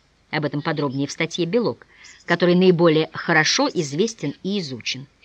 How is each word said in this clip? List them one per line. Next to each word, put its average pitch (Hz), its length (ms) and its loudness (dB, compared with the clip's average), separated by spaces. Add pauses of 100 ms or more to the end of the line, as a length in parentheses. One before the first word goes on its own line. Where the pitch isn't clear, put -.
(320)
об 151 140 -2
этом 147 180 -4
подробнее 143 420 -2
в 143 60 -6
статье 165 340 -4
«Белок», 175 400 -2 (400)
который 175 300 2
наиболее 170 580 4
хорошо 170 580 0
известен 160 720 -4
и 196 180 -4
изучен. 131 460 -8 (200)